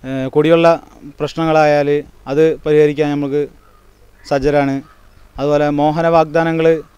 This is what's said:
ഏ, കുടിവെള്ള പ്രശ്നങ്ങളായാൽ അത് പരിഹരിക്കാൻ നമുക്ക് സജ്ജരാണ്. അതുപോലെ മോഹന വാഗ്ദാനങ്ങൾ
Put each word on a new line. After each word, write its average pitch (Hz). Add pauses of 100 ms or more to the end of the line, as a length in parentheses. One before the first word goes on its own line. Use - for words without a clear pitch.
ഏ, 131
കുടിവെള്ള 165 (520)
പ്രശ്നങ്ങളായാൽ 147 (220)
അത് 143 (200)
പരിഹരിക്കാൻ 151
നമുക്ക് 143 (880)
സജ്ജരാണ്. 139 (640)
അതുപോലെ 147
മോഹന 151
വാഗ്ദാനങ്ങൾ 165 (160)